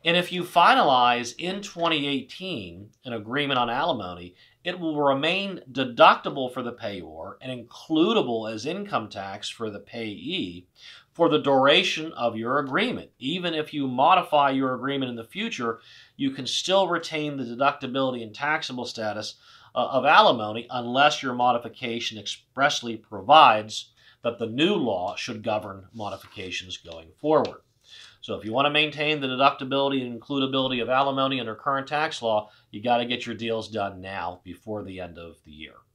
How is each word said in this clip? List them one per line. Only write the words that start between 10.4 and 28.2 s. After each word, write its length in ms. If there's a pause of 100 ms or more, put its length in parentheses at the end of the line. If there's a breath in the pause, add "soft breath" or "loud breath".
for 160
the 140
duration 720
of 240
your 220
agreement. 580
Even 380
if 180
you 140
modify 640
your 240
agreement 340
in 60
the 80
future, 560 (380 loud breath)
you 120
can 160
still 420
retain 500
the 60
deductibility 800
and 140
taxable 500
status, 520 (380 soft breath)
uh, 120
of 180
alimony 640
unless 540
your 100
modification 880
expressly 760
provides 960 (300 soft breath)
that 160
the 80
new 300
law 400
should 260
govern 540
modifications 840
going 300 (120)
forward. 420 (600 loud breath)